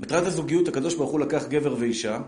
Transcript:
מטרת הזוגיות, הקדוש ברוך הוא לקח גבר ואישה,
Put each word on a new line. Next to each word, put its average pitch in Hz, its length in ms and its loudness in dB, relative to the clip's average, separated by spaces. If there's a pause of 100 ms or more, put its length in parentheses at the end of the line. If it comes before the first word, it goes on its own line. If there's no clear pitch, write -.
מטרת 170 260 0
הזוגיות, 165 420 2
הקדוש 151 260 0
ברוך 139 160 0
הוא 151 100 0
לקח - 280 0
גבר 147 300 0
ואישה, 117 500 -2